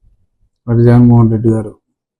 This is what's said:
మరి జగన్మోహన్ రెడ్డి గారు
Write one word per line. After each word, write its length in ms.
మరి 180
జగన్మోహన్ 480
రెడ్డి 160
గారు 240